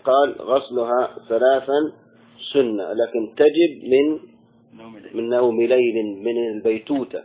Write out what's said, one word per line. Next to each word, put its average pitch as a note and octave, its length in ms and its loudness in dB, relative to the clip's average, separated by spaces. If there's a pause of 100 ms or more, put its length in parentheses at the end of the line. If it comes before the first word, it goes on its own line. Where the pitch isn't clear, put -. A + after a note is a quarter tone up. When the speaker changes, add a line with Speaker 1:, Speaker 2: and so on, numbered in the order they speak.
Speaker 1:
قال: C3+ 380 2
غسلها B2 760 -2 (120)
ثلاثاً C3+ 640 0 (600)
سنة، G#2+ 400 -2
لكن A2+ 440 -4
تجب D3+ 460 2
من C#3+ 360 2 (640)
Speaker 2:
نوم A2+ 140 -20
ليل. G2+ 200 -16
Speaker 1:
من A#2 120 -4
نوم A#2+ 320 2
ليل، A2+ 640 0
من A#2 140 -2 (100)
البيتوتة. A2 760 -2